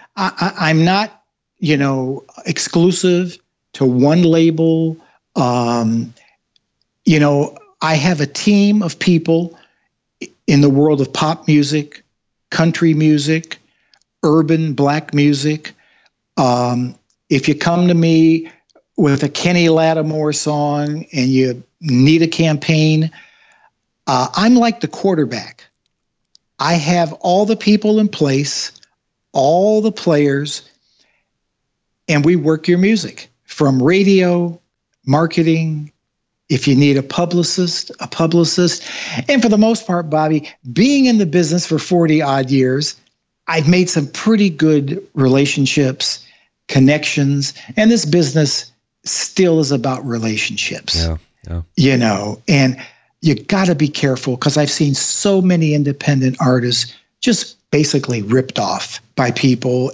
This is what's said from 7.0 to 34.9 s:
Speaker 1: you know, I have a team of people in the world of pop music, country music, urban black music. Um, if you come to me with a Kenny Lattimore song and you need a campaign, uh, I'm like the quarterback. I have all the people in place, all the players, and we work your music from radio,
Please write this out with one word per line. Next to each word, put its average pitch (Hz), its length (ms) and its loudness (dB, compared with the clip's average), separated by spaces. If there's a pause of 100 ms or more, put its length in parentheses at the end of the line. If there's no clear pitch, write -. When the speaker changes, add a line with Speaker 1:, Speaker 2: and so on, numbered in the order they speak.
Speaker 1:
you 156 160 4
know, 147 380 0 (240)
I 160 140 0
have 156 260 0
a 139 60 -2
team 208 540 2
of 170 160 -6
people 165 600 0 (880)
in 143 140 4
the 143 80 6
world 143 320 2
of 123 100 -4
pop 160 380 -4
music, 147 540 0 (460)
country 165 440 0
music, 156 640 0 (640)
urban 160 500 2
black 147 400 -2
music. 147 600 0 (640)
Um, 123 580 0 (340)
if 135 180 0
you 151 80 2
come 175 320 0
to 175 80 2
me 160 520 2 (500)
with 143 260 2
a 143 60 -2
Kenny 175 400 0
Lattimore 156 640 0
song 147 800 -4
and 131 180 -2
you 131 340 0 (180)
need 151 400 4
a 165 60 2
campaign, 156 840 0 (960)
uh, 131 300 0
I'm 226 200 4
like 233 260 2
the 156 60 -6
quarterback. 127 800 -4 (920)
I 156 140 0
have 165 400 0
all 190 340 0
the 220 80 0
people 214 440 2
in 208 80 2
place, 143 640 -2 (600)
all 180 480 2
the 220 100 0
players, 147 720 -2 (1500)
and 147 160 0
we 175 120 4
work 156 320 0
your 175 100 4
music 190 500 -2 (180)
from 135 360 0
radio, 180 800 2 (480)